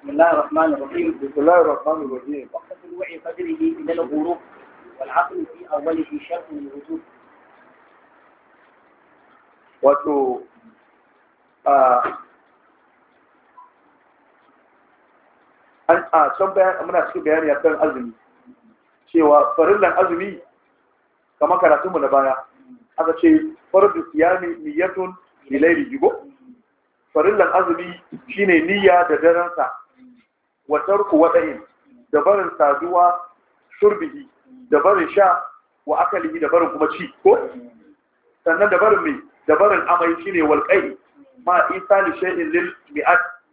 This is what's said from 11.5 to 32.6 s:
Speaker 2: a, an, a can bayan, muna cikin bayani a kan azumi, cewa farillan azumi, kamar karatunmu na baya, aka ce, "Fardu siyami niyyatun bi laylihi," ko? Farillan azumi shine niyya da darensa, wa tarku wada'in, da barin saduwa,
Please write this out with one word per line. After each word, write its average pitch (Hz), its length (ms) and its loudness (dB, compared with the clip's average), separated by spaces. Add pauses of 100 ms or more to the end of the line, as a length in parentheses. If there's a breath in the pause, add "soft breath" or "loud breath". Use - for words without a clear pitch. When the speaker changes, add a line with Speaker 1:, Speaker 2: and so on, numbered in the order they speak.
Speaker 2:
a, 143 60 2 (4000)
an, 170 240 2
a 156 240 4
can 190 180 -2
bayan, 185 300 0
muna 170 240 -2
cikin 165 160 -8
bayani 156 240 0
a 143 160 0
kan 156 160 2
azumi, 131 320 -4 (920)
cewa 147 500 4
farillan 175 400 2
azumi, 175 400 -2 (1080)
kamar 170 200 2
karatunmu 165 360 2
na 139 120 -2
baya, 135 260 2 (640)
aka 160 240 0
ce, 156 340 4 (160)
"Fardu 185 400 2
siyami 175 360 0 (120)
niyyatun 180 560 -6 (320)
bi 135 120 -4
laylihi," 170 380 0
ko? 330 300 -2 (880)
Farillan 180 400 2
azumi 175 460 -2 (240)
shine 190 340 0
niyya 180 480 2
da 156 80 0
darensa, 170 560 0 (1000)
wa 147 140 0
tarku 202 320 0
wada'in, 165 480 2 (500)
da 147 80 4
barin 185 360 0
saduwa, 175 580 2 (580)